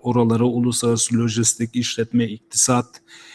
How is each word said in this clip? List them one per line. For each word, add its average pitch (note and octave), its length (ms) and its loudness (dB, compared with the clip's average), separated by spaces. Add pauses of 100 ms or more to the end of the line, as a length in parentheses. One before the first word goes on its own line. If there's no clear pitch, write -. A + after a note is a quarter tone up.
Oralara A#2 420 2
uluslararası A#2+ 760 0
lojistik, A2+ 580 -2
işletme, A#2 520 -2
iktisat, - 760 -2 (340)